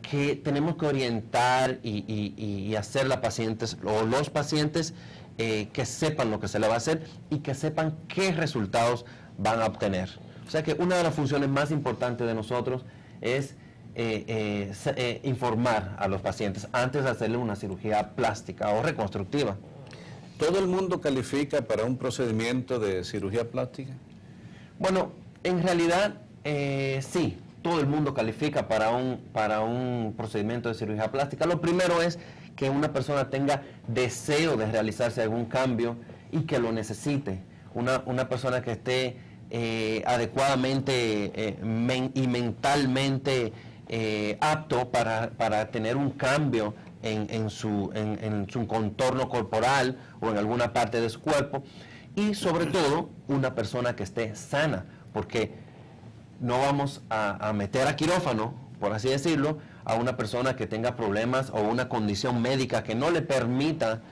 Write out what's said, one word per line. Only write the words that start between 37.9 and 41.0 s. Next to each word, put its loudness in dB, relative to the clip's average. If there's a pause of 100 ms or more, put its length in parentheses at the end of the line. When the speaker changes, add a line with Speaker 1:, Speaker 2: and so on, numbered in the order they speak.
Speaker 1:
una 0
persona 0
que -4
esté, 0 (340)
eh, 0
adecuadamente, 2